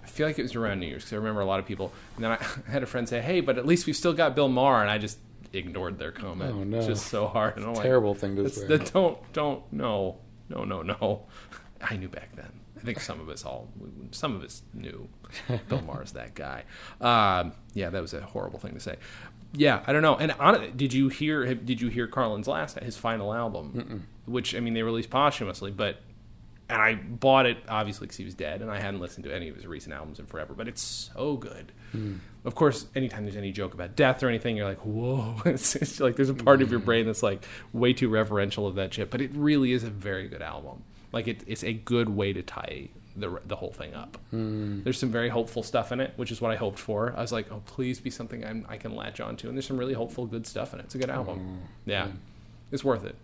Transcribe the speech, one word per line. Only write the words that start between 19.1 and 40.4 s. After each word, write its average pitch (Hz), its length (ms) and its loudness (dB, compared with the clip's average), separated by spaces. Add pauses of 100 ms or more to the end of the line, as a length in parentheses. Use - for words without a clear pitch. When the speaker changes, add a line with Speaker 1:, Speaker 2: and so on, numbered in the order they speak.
Speaker 1:
Yeah, 143 320 6
I 135 80 2
don't 151 80 6
know. 156 140 8
And 156 160 2
hon-, 139 440 4
did 131 180 2
you 135 160 6
hear, 143 440 0
did 117 280 -2
you 120 80 2
hear 113 180 0
Carlin's 110 400 0
last, 151 320 -2
his 113 180 -8
final 110 360 -2
album? 117 420 -4
Speaker 2:
Mm-mm. - 560 -8
Speaker 1:
Which, 123 240 -2
I - 40 -2
mean, 117 140 0
they 113 100 0
released 113 260 0
posthumously, 127 600 2
but, 101 260 -2 (720)
and 113 100 0
I 110 140 8
bought 127 540 6
it, 117 100 2 (100)
obviously, 107 400 -2
'cause - 100 -12
he 101 80 -8
was 92 100 -12
dead, 82 260 -4
and 110 80 -6
I 101 100 -4
hadn't 101 200 -4
listened - 240 -10
to 71 100 -8
any 85 160 -6
of 69 60 -12
his - 100 -16
recent 78 300 -10
albums 76 240 -12
in 71 80 -14
forever, 76 260 -8
but 113 140 -8
it's 120 160 -6
so - 520 -4
good. - 360 -10 (220)
Speaker 2:
Hmm. 107 240 -4 (280)
Speaker 1:
Of 117 80 -4
course, - 320 4 (100)
anytime 117 280 -2
there's 101 120 -6
any 101 160 -4
joke 95 220 -4
about 90 220 -8
death 131 260 6
or 131 80 4
anything, 117 260 0
you're 104 120 -2
like, 95 180 -6
"Whoa." 113 560 -2
<laughs> - 40 0
It's, 131 300 2
it's - 240 -4
like, 127 160 4
there's 135 140 6
a 135 60 2
part 131 260 10
of 127 80 4
your 120 100 4
Speaker 2:
Mm. 101 60 -2
Speaker 1:
brain 117 220 6
that's, 110 160 -2
like, 98 200 2 (300)
way 123 200 6
too 127 140 4
reverential 104 600 2
of 95 80 -2
that 95 180 -2
shit, 101 160 -2
but 123 100 -2
it 135 140 -2
really 147 380 6
is 123 120 2
a 117 60 -4
very 98 380 -4
good 78 160 -10